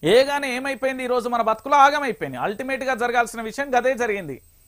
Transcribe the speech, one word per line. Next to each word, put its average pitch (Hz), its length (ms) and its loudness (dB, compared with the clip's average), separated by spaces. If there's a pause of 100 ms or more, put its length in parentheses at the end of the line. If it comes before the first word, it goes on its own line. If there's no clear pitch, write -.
ఏగానే 269 520 2
ఏమైపోయింది, 262 480 -4
ఈరోజు 247 240 0
మన 233 140 0
బతుకులు 220 320 0
ఆగమైపోయినాయి. 269 720 2
అల్టిమేట్గా 262 500 -4
జరగాల్సిన 240 460 -2
విషయం 247 380 -2
గదే 254 160 2
జరిగింది. 202 460 -6 (280)